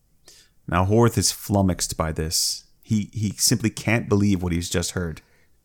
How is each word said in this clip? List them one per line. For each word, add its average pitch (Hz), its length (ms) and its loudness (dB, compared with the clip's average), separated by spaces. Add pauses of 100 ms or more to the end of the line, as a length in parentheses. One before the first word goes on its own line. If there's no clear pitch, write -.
(680)
Now 90 200 2
Horth 110 320 4
is 90 140 2
flummoxed 98 640 0
by 80 160 -2
this. - 520 -4 (180)
He, 104 300 -2
he 107 240 -4
simply 110 340 2
can't - 380 -2
believe 101 340 2
what 87 100 -2
he's 87 180 -2
just 90 220 -2
heard. 85 300 -8 (420)